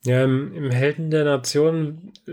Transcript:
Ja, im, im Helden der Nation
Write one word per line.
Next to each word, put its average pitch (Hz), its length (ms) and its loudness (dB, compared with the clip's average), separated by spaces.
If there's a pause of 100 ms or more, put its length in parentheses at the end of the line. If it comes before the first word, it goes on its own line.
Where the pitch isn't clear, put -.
Ja, 127 220 2
im, 135 300 0
im 143 160 -4
Helden 147 400 0
der 151 140 2
Nation 151 880 0 (200)